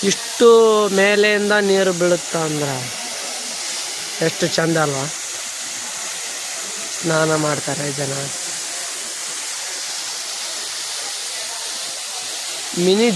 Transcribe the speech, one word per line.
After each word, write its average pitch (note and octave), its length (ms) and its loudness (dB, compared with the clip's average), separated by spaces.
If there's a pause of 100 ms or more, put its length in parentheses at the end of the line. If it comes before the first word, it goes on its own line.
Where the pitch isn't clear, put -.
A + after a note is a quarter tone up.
ಇಷ್ಟು - 400 4 (480)
ಮೇಲೆಯಿಂದ G#3 580 6 (140)
ನೀರು F#3+ 320 6
ಬೀಳುತ್ತ F3 320 2 (160)
ಅಂದ್ರ D3 200 0 (1600)
ಎಷ್ಟು E3 200 0 (100)
ಚಂದ E3 280 2
ಅಲ್ವಾ? C#3 200 0 (1900)
ಸ್ನಾನ D#3+ 340 2 (140)
ಮಾಡ್ತಾರೆ C#3+ 420 -2 (120)
ಜನ. C#3 140 -2 (4000)
ಮಿನಿ G#3 320 6